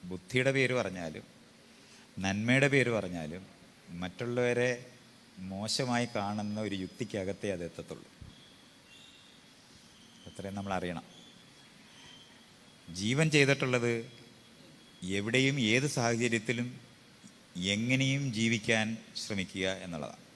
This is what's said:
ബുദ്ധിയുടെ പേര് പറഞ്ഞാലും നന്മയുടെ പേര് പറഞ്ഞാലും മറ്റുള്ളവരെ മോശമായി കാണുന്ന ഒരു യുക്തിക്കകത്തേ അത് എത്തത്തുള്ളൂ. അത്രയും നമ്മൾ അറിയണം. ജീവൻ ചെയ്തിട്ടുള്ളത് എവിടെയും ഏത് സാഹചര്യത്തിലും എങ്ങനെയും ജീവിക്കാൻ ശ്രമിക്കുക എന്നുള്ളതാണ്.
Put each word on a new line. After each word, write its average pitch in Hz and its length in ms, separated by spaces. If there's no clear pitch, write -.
ബുദ്ധിയുടെ 127 440
പേര് 131 240
പറഞ്ഞാലും 92 460
നന്മയുടെ 117 500
പേര് 127 220
പറഞ്ഞാലും 90 480
മറ്റുള്ളവരെ 120 720
മോശമായി 120 640
കാണുന്ന 104 520
ഒരു 98 160
യുക്തിക്കകത്തേ 98 720
അത് 85 100
എത്തത്തുള്ളൂ. - 420
അത്രയും 95 300
നമ്മൾ 98 200
അറിയണം. 87 280
ജീവൻ 107 460
ചെയ്തിട്ടുള്ളത് 131 580
എവിടെയും 131 380
ഏത് 131 140
സാഹചര്യത്തിലും 117 720
എങ്ങനെയും 131 500
ജീവിക്കാൻ 113 480
ശ്രമിക്കുക 95 460
എന്നുള്ളതാണ്. 78 520